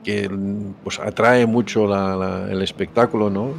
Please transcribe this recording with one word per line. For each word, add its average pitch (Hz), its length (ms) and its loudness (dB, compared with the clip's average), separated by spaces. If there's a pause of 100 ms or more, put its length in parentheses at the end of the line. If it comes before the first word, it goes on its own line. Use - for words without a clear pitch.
que, 101 260 -2 (540)
pues, - 160 -8
atrae 120 480 4
mucho 110 380 2
la, 98 300 0
la, 95 360 -4
el 95 100 -2
espectáculo, 107 680 0
¿no? 101 300 -2